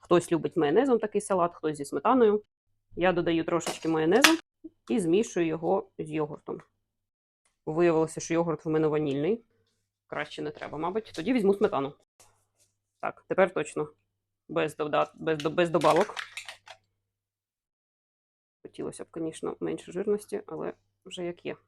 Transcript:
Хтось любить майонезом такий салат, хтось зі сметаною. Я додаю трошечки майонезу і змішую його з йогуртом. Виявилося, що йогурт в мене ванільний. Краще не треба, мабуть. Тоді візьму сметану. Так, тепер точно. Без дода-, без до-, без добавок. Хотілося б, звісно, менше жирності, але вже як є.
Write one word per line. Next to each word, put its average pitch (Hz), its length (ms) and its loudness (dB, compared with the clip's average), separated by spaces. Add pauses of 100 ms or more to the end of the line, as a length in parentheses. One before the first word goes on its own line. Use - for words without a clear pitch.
Хтось 170 280 4
любить 151 260 0
майонезом 220 420 4
такий 208 220 -2
салат, 175 340 0
хтось 151 220 -4
зі 143 80 -8
сметаною. 214 580 4 (520)
Я 180 180 2
додаю 165 300 0
трошечки 165 440 -2
майонезу 185 500 4 (520)
і 247 100 0
змішую 175 480 0
його 165 500 -2
з 156 140 -8
йогуртом. 151 500 -6 (1040)
Виявилося, 160 560 2
що - 120 -4
йогурт 165 320 0
в 165 40 -4
мене 156 180 2
ванільний. 151 580 0 (640)
Краще 151 340 -8
не 151 100 -8
треба, - 260 -12
мабуть. 175 380 -6
Тоді 175 180 -2
візьму 202 200 4
сметану. 139 400 -2 (1040)
Так, - 280 -8
тепер 185 260 2
точно. 151 400 -6 (540)
Без 156 300 -2
дода-, 151 380 0
без 160 220 -2
до-, 147 120 -2
без 170 200 2
добавок. 160 460 4 (2500)
Хотілося - 420 -12
б, - 120 -18
звісно, 160 440 -8
менше 160 320 -8
жирності, 208 560 -4
але - 260 -8 (320)
вже 180 180 -12
як 175 220 -10
є. 147 100 -8 (120)